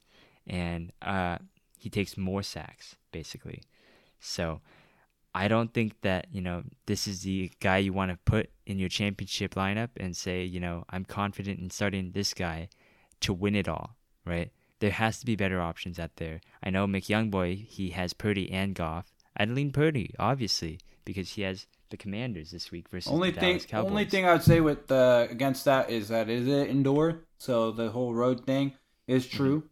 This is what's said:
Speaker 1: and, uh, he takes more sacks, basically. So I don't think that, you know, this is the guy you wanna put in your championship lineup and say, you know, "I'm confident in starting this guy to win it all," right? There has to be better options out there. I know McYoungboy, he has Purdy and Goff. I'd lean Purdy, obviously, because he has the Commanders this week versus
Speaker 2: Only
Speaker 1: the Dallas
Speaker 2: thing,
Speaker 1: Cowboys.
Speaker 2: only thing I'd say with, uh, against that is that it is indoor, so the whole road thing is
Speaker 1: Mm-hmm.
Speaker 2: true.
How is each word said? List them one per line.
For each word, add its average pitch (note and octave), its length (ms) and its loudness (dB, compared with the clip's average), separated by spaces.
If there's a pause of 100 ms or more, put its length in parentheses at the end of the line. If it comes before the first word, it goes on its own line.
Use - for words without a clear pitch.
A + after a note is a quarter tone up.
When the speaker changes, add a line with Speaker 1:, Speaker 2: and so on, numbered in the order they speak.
(480)
Speaker 1:
and, E2+ 440 -4 (100)
uh, F2+ 360 0 (400)
he A2 120 -10
takes - 280 -2
more G2 260 -2
sacks, - 520 -12 (160)
basically. - 500 -12 (580)
So E2 420 -4 (720)
I F#2+ 120 2
don't A2+ 260 2
think A2 280 -2
that, F#2 300 0
you G2 100 -6
know, F2 220 -4 (220)
this G#2 220 -2
is F#2 160 -6
the F#2+ 360 -2
guy F#2+ 180 4
you G2 160 2
wanna F#2 320 -2
put - 240 2 (160)
in G2 140 -4
your F#2 100 0
championship G2+ 640 -4
lineup G2+ 420 0
and F2 180 -6
say, F2+ 280 -4
you F2+ 160 -4
know, E2+ 300 -4
"I'm F#2 160 -6
confident G2+ 540 -4
in F2+ 100 -8
starting F#2+ 420 -2
this G2 220 -2
guy E2 360 -4 (520)
to G#2 120 0
win G2+ 220 0
it G2 120 0
all," - 280 -4 (300)
right? E2+ 260 -4 (280)
There G#2 120 2
has A2 280 0
to - 60 -12
be A#2 100 0
better F#2+ 260 0
options E2+ 380 -6
out E2 180 -10
there. E2 240 -8 (200)
I F#2+ 80 -4
know F#2+ 180 2
McYoungboy, G2 800 0
he F#2+ 260 -6
has F2+ 220 -4
Purdy G2+ 380 -2
and F#2+ 240 -2
Goff. E2+ 380 -6 (220)
I'd G#2+ 140 0
lean C#3 220 0
Purdy, C#3+ 480 0
obviously, G2+ 600 0 (260)
because F#2 260 -6
he G#2+ 100 -6
has F#2+ 260 -6 (220)
the G#2 80 -12
Commanders G2+ 540 -8
this F2 200 -10
week F2 180 -12
versus F2+ 220 -6
Speaker 2:
Only F3 200 2
Speaker 1:
the F3 80 -6
Dallas F3+ 240 2
Speaker 2:
thing, - 60 -16
Speaker 1:
Cowboys. G#2+ 220 0
Speaker 2:
only G#3 140 0
thing F#3+ 200 2
I'd E3+ 180 6
say E3 180 10
with, D3 300 2
uh, B2+ 380 8
against C3 360 -2
that C3 240 6
is A2 200 -2
that A2 200 2
it A#2+ 100 2
is A#2+ 80 0
indoor, C#3 800 2 (120)
so A2+ 340 2
the A2+ 200 -2
whole A#2+ 220 -2
road B2 320 2
thing C#3 280 2 (340)
is B2+ 200 4
Speaker 1:
Mm-hmm. - 100 -8
Speaker 2:
true. C#3+ 340 2